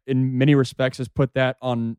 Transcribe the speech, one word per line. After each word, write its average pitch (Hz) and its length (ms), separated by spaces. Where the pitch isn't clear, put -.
in 131 320
many 143 160
respects, 131 460
has 123 80
put - 260
that 131 260
on, 117 400